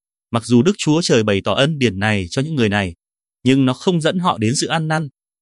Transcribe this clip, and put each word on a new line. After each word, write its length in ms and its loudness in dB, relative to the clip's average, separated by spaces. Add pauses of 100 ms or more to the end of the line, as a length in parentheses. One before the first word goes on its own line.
(300)
mặc 160 -4
dù 160 4
Đức 160 2
Chúa 240 0
Trời 200 2
bày 180 0
tỏ 120 -4
ân 260 0
điển 200 0
này 320 0
cho 120 -4
những 120 -6
người 140 2
này, 260 -2 (500)
nhưng 220 4
nó 60 0
không 280 0
dẫn 180 -2
họ 200 -2
đến 180 0
sự 100 -4
ăn 220 -4
năn. 200 -2 (340)